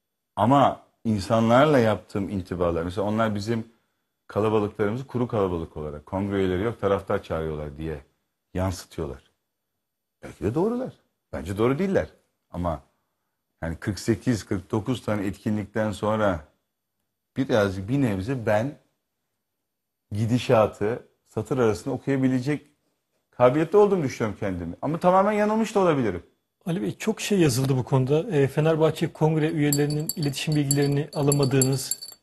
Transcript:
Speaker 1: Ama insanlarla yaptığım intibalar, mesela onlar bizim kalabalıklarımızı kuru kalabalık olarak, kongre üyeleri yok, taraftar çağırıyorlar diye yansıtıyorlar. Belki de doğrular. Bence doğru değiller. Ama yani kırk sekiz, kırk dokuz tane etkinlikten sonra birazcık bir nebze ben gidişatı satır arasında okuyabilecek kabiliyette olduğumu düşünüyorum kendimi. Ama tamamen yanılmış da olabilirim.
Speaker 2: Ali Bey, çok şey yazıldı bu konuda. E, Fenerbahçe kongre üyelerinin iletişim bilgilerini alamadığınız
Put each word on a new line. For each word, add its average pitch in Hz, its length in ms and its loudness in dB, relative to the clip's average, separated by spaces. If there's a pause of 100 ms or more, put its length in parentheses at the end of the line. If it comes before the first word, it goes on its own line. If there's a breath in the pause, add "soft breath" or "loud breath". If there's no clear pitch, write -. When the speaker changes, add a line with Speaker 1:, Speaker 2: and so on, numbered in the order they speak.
(360)
Speaker 1:
Ama 117 480 4 (200)
insanlarla 113 760 4
yaptığım 104 500 0
intibalar, 87 540 -2
mesela 95 240 -4
onlar 107 280 0
bizim 113 320 -4 (600)
kalabalıklarımızı 107 800 0
kuru 123 200 -4
kalabalık 90 500 -2
olarak, 73 280 -10
kongre 98 320 -4
üyeleri 92 260 0
yok, 117 180 -6
taraftar 98 420 0
çağırıyorlar 76 540 -6
diye 78 220 -8 (540)
yansıtıyorlar. 85 720 -6 (1000)
Belki - 200 -16
de 131 120 -2
doğrular. 226 380 -2 (400)
Bence 85 240 -8
doğru 127 220 2
değiller. 185 300 0 (420)
Ama 87 320 -6 (800)
yani 82 140 -6
kırk 95 240 -6
sekiz, 117 460 -2
kırk 98 260 -8
dokuz 110 340 -4
tane 104 200 -4
etkinlikten 107 680 -4
sonra 104 560 -2 (880)
birazcık 101 520 0
bir 143 120 0
nebze 110 440 -2
ben 113 320 0 (1300)
gidişatı 113 960 0 (200)
satır 120 300 -4
arasında 117 360 0
okuyabilecek 131 720 -2 (640)
kabiliyette 151 460 4
olduğumu 196 260 6
düşünüyorum 113 360 -4
kendimi. 87 420 -6
Ama 160 180 -4
tamamen 190 320 4
yanılmış 214 440 0
da 202 40 2
olabilirim. 131 440 2 (420)
Speaker 2:
Ali 180 160 -4
Bey, 185 160 -6
çok - 240 -4
şey 202 180 2
yazıldı 135 380 2
bu 120 60 0
konuda. 147 540 0
E, 139 100 4
Fenerbahçe 156 680 2
kongre 156 380 2
üyelerinin 147 640 0
iletişim 147 400 -2
bilgilerini 143 580 2
alamadığınız 135 840 2 (240)